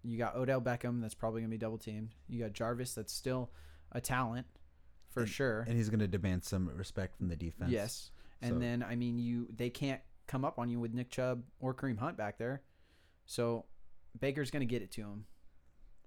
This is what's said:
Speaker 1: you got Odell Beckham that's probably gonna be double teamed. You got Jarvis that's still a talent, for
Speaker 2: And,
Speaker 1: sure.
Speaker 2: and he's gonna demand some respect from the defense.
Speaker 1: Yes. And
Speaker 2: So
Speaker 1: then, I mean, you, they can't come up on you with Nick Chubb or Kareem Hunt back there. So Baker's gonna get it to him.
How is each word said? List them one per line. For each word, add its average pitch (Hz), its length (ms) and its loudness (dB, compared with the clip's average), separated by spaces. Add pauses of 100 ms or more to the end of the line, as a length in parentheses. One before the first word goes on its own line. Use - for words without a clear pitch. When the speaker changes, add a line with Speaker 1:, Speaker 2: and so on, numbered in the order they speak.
Speaker 1:
you 117 140 -2
got 113 200 2
Odell 131 240 4
Beckham 120 400 2
that's 110 140 -4
probably 113 260 0
gonna 113 100 0
be 113 60 -2
double 110 200 0
teamed. 107 360 -6 (160)
You 120 100 -2
got 107 140 0
Jarvis 120 400 0
that's 110 180 -4
still 127 400 0 (400)
a 120 80 -2
talent, 123 480 0 (640)
for 123 120 2
Speaker 2:
And, 107 80 4
Speaker 1:
sure. 117 380 2
Speaker 2:
and 117 80 4
he's 110 140 6
gonna 107 180 6
demand 90 360 4
some 92 260 2
respect 85 480 -4
from 92 100 0
the 82 80 0
defense. 85 360 0
Speaker 1:
Yes. 117 400 0 (300)
And 120 140 0
Speaker 2:
So 123 40 2
Speaker 1:
then, 120 240 2
I 120 120 -2
mean, 120 220 2
you, 120 380 0
they 120 140 0
can't 135 320 0 (260)
come 135 180 0
up - 140 -2
on 120 100 0
you 120 100 0
with 117 140 0
Nick 123 160 -2
Chubb 127 340 0 (160)
or 131 140 0
Kareem 131 240 0
Hunt 160 200 -2
back 104 200 -2
there. 131 240 -2 (640)
So 117 400 2 (540)
Baker's 139 320 2
gonna 139 140 4
get 113 160 4
it 92 100 -8
to 113 100 -6
him. 104 240 -8 (800)